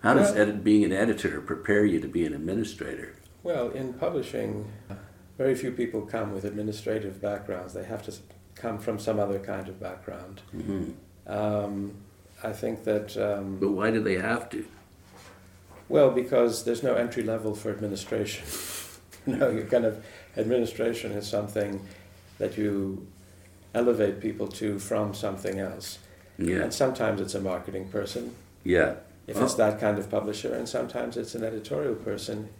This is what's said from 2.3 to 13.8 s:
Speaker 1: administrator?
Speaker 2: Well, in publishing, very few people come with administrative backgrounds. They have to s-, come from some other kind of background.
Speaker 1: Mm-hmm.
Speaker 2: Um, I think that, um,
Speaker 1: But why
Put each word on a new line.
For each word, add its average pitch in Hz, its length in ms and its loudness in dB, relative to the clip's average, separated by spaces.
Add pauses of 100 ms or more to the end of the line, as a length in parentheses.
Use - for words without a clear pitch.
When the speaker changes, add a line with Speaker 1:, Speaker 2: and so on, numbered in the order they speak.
Speaker 1:
administrator? - 800 -4 (280)
Speaker 2:
Well, 139 280 0
in 131 220 -6
publishing, 113 760 -2 (680)
very 135 180 4
few 127 160 -4
people - 300 -2
come 107 320 -4
with 98 120 -4
administrative 104 760 -4
backgrounds. 98 520 -4
They 90 100 -8
have 110 200 -8
to 104 80 -10
s-, - 100 -16 (340)
come 110 240 -4
from 110 200 -2
some 104 200 0
other 98 200 2
kind 98 280 -6
of 92 120 -12
background. 92 600 -12 (140)
Speaker 1:
Mm-hmm. 98 360 -4 (360)
Speaker 2:
Um, 101 680 0 (500)
I 110 100 -4
think 113 320 -4
that, 107 320 0
um, 101 420 -2
Speaker 1:
But 98 120 4
why 101 200 4